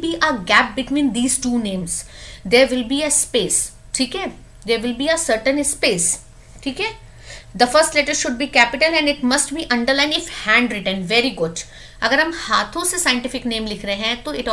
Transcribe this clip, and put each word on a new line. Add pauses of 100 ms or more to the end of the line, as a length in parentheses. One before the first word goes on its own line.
be (160)
a (200)
gap
between
these
two
names, (500)
there
will
be
a
space, (380)
ठीक
है, (360)
there
will
be
a
certain
space, (520)
ठीक
है। (640)
The
first
letter
should
be
capital
and
it
must
be (100)
underlined
if (160)
hand
written,
very
good। (400)
अगर
हम
हाथों
से
साइंटिफिक
नेम
लिख
रहे
हैं
तो
it